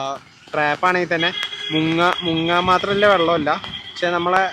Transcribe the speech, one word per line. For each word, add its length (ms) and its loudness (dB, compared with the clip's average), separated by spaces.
ട്രാപ്പാണെങ്കിൽ 640 0
തന്നെ 160 0
മുങ്ങ-, 420 2
മുങ്ങാൻ 440 0
മാത്രമല്ല 440 2
വെള്ളമല്ല, 360 2
പക്ഷെ 260 -4
നമ്മളെ 260 2